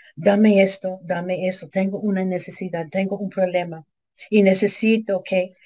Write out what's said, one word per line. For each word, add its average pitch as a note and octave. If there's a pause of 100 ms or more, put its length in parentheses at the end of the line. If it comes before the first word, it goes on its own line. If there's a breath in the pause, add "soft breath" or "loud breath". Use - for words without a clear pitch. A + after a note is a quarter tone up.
(160 soft breath)
dame G3+
esto, F#3+
dame F3+
eso, F#3
tengo G3
una G3
necesidad, F3
tengo G3
un G3
problema, F3 (440 loud breath)
y G#3
necesito G3+
que, F#3 (120)